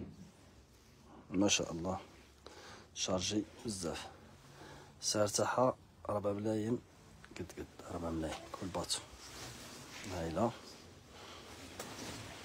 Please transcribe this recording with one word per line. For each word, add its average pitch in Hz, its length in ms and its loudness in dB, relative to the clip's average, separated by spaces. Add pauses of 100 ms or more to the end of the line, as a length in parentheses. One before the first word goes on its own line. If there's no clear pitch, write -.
(1300)
ما 98 180 8
شاء - 240 4
الله. 92 280 -2 (920)
شارجي 95 500 2 (200)
بزاف. 92 440 -2 (920)
السعر 104 280 6
تاعها 120 480 6 (320)
ربعة 101 240 4
ملايين. 110 460 4 (600)
قد 90 200 -6
قد - 360 -8
ربعة 85 160 -2
ملايين. 80 280 0 (220)
كل 98 60 -2
باتو. 87 320 0 (1160)
هايلة. 85 360 4 (1900)